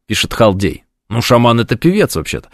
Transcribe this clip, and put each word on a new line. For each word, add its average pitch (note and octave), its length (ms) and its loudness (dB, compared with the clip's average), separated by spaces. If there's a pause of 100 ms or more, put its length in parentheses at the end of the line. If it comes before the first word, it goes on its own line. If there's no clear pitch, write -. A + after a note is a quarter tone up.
пишет - 260 -4
Халдей. G2 520 0 (260)
Ну, A2+ 100 -2
шаман — A#2 400 2
это A2+ 160 -2
певец, F3+ 400 0
вообще-то. - 380 -8